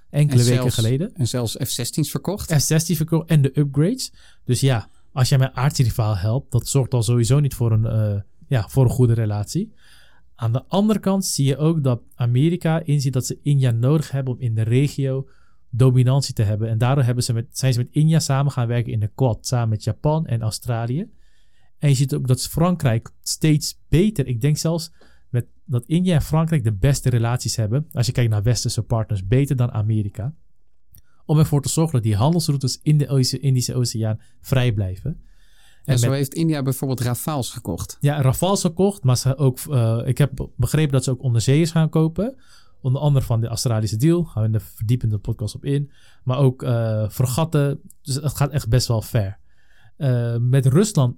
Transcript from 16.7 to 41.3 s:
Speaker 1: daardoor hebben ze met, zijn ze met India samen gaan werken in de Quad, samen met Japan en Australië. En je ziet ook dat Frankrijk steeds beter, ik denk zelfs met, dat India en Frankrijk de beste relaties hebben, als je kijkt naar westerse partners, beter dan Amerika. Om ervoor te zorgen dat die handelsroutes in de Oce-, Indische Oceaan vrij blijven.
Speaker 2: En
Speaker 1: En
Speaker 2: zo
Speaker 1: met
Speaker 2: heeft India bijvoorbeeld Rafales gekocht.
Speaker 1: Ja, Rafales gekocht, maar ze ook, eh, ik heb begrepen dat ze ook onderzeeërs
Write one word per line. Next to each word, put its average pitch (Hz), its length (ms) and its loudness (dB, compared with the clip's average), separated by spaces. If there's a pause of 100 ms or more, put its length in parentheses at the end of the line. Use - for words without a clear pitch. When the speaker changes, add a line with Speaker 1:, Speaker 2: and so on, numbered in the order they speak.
Speaker 1:
daardoor 127 260 2
hebben 123 200 0
ze - 80 -2
met, 113 180 -2
zijn 131 220 0
ze 117 60 0
met 123 120 -2
India 156 280 4
samen 139 340 0
gaan 120 140 -2
werken 120 260 -2
in 113 80 -2
de 104 140 -2
Quad, - 320 -2
samen 117 220 0
met 107 160 -2
Japan 151 420 -2
en 117 160 -2
Australië. 120 680 -4 (680)
En 147 100 0
je 139 60 4
ziet 139 200 0
ook 143 140 -4
dat 127 200 0
Frankrijk 156 640 0 (120)
steeds - 680 -2
beter, 175 380 2
ik 123 140 -4
denk 147 160 0
zelfs 165 340 -4 (380)
met, 120 180 -4 (180)
dat 120 220 -4
India 180 280 2
en 139 80 4
Frankrijk 160 420 0
de 113 80 0
beste 131 380 0
relaties 120 460 0
hebben, 117 360 -2
als 120 140 -2
je - 60 -2
kijkt 120 180 0
naar 104 120 0
westerse 117 400 0
partners, 104 440 -2
beter 135 300 2
dan 120 160 0
Amerika. 107 600 -2 (920)
Om 151 140 2
ervoor 147 240 4
te - 60 -4
zorgen 160 260 0
dat 117 80 0
die 107 140 0
handelsroutes 143 640 0
in 151 160 2
de 143 100 0
Oce-, 131 320 0
Indische 127 340 0
Oceaan 110 460 -2 (200)
vrij 123 320 0
blijven. 98 380 -4
Speaker 2:
En - 840 -10
Speaker 1:
En 123 60 2
Speaker 2:
zo 120 100 2
Speaker 1:
met 135 80 0
Speaker 2:
heeft 139 180 -4
India 160 280 0
bijvoorbeeld 131 380 -2
Rafales 123 500 -4
gekocht. - 500 -8
Speaker 1:
Ja, 143 200 0
Rafales 170 400 0
gekocht, 190 420 0
maar 127 140 2
ze 135 200 0
ook, 135 220 0
eh, 117 460 0
ik 131 140 -2
heb - 380 -2
begrepen 143 360 0
dat 131 120 0
ze 135 60 -2
ook 127 120 -4
onderzeeërs 135 480 2